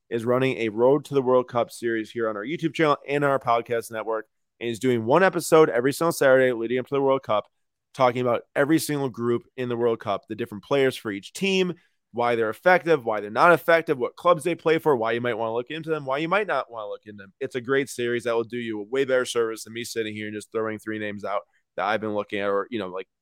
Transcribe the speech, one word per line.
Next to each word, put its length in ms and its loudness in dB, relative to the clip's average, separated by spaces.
is 140 -4
running 340 0
a 100 -2
Road 380 2
to 80 -6
the 80 2
World 260 2
Cup 220 -2
series 400 -6
here 180 -4
on 80 -6
our 80 -8
YouTube 300 -6
channel 240 2
and 160 -2
our 140 2
podcast 520 -2
network, 360 -6
and 80 -6
he's 120 -6
doing 260 0
one 160 6
episode 480 6
every 220 2
single 200 0
Saturday 400 6
leading 260 -2
up 80 -6
to 80 -6
the 60 0
World 220 2
Cup, 240 -2
talking 260 2
about 220 0
every 240 4
single 300 -4
group 360 -4
in 120 -4
the 80 -4
World 240 0
Cup, 280 -4
the 60 -8
different 300 -10
players 320 2
for 140 -8
each 220 -8
team, 420 0
why 240 0
they're 160 0
effective, 560 2
why 140 0
they're 100 -8
not 220 6
effective, 440 2
what 200 -4
clubs 280 2
they 100 -2
play 220 0
for, 200 2
why 160 0
you 80 -2
might 180 -2
wanna 160 -4
look 160 -6
into 180 -10
them, 160 -4
why 140 -4
you 100 -4
might 180 0
not 240 -4
wanna 180 -12
look 180 -14
into 160 -16
them. 180 -20
It's 140 -6
a 60 -6
great 280 0
series 360 -4
that 100 0
will 100 0
do 140 -10
you 220 -6
a 40 -10
way 220 -2
better 180 2
service 400 -2
than 80 -18
me 120 -8
sitting 300 -6
here 120 -8
and 100 -8
just 160 -14
throwing 260 -4
three 200 -8
names 260 -8
out 180 -4
that 100 -2
I've 160 0
been 120 -4
looking 260 -4
at, 100 -2
or, 180 0
you 100 -6
know, 100 -6
like 200 -10